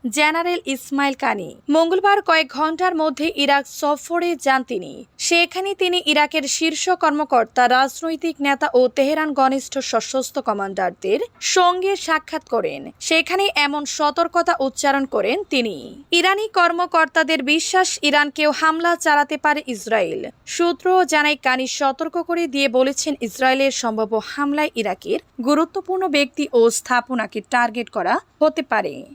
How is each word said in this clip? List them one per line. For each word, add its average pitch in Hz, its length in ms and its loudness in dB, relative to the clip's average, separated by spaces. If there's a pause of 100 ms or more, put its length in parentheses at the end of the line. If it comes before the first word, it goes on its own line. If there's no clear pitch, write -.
জেনারেল 330 560 0
ইসমাইল 277 480 -2
কানি। 220 420 -6 (140)
মঙ্গলবার 370 520 2
কয়েক 320 300 2
ঘন্টার 330 440 -2
মধ্যে 311 400 -2
ইরাক 277 320 2
সফরে 330 680 -2
যান 262 280 0
তিনি। - 420 -10 (120)
সেখানে 359 580 0
তিনি 359 300 0
ইরাকের 294 380 0
শীর্ষ 320 460 -2
কর্মকর্তা, 262 800 2
রাজনৈতিক 302 720 0
নেতা 277 340 0
ও 254 140 6
তেহরান 294 460 0
ঘনিষ্ঠ 269 440 0
সশস্ত্র 254 640 -4
কমান্ডারদের 196 800 -2 (220)
সঙ্গে 370 540 2
সাক্ষাৎ 311 540 -4
করেন। 156 500 -4
সেখানে 339 560 0
এমন 294 300 0
সতর্কতা 339 720 0
উচ্চারণ 269 460 0
করেন 240 380 -2
তিনি। 226 680 -4
ইরানি 381 360 2
কর্মকর্তাদের 330 960 2
বিশ্বাস, 330 580 0
ইরানকেও 294 500 2
হামলা 330 440 2
চালাতে 294 420 2
পারে 294 300 0
ইসরায়েল। 214 640 -2 (160)
সূত্র 349 600 2
জানায়, 294 380 2
কানি 262 240 0
সতর্ক 320 540 -2
করে 339 260 -2
দিয়ে 277 200 0
বলেছেন, 262 540 0
ইসরায়েলের 262 500 2
সম্ভাব্য 220 540 -2
হামলায় 285 500 -2
ইরাকের 202 440 -4 (240)
গুরুত্বপূর্ণ 349 640 0
ব্যক্তি 285 460 0
ও 233 160 6
স্থাপনাকে 240 800 -4
টার্গেট 240 400 -2
করা 349 300 -2 (220)
হতে 302 200 2
পারে। 185 540 -4